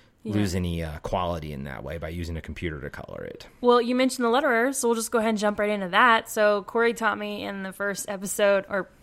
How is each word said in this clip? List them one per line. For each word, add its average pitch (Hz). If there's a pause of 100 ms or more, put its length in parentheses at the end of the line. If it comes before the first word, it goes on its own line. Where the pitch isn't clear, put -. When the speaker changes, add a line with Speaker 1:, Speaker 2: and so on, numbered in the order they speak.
(220)
Speaker 1:
Yeah. 104
Speaker 2:
lose 101
any, 87
uh, 78
quality 87
in 69
that 62
way 76
by 82
using 85
a -
computer 78
to 69
color -
it. - (140)
Speaker 1:
Well, 240
you 247
mentioned 254
the 233
letterer, 254
so 240
we'll 233
just 220
go 240
ahead 220
and 220
jump 208
right 208
into 202
that. 226
So 208
Corey 233
taught 208
me 208
in 196
the 190
first 202
episode, 202
or 190 (140)